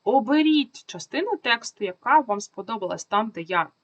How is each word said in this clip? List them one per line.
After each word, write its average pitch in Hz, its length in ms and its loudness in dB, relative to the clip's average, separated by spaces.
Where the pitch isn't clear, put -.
оберіть 285 840 2
частину 339 500 -6
тексту, 233 480 -4
яка 233 360 2
вам 208 200 -2
сподобалась 190 640 -8
там, 214 260 -2
де 170 120 -10
я 170 260 -2